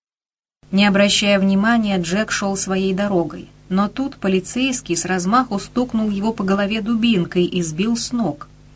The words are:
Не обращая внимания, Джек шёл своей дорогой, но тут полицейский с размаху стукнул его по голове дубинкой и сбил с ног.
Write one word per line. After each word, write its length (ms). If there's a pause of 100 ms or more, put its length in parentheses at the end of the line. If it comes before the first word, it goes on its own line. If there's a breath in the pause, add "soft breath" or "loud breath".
(720)
Не 160
обращая 540
внимания, 580
Джек 320
шёл 260
своей 360
дорогой, 560 (200)
но 200
тут 280
полицейский 800
с 80
размаху 540
стукнул 520
его 220
по 120
голове 360
дубинкой 640
и 180
сбил 340
с 160
ног. 340 (280 loud breath)